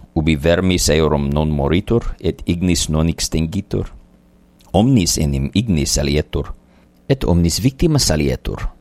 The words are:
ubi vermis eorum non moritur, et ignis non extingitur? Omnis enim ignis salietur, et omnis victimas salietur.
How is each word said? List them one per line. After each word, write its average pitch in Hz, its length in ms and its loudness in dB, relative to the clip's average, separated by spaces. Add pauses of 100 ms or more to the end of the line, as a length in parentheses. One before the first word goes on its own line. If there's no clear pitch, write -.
(140)
ubi 80 220 2
vermis 85 540 2
eorum 73 420 2
non 78 160 0
moritur, 76 720 -2
et - 240 -4
ignis 87 460 0
non 78 180 0
extingitur? 82 760 -4 (840)
Omnis 107 460 4
enim 69 360 0
ignis 92 420 0
salietur, 71 560 -2 (560)
et 135 160 -2
omnis 85 360 2
victimas 139 500 0
salietur. 69 580 -2 (120)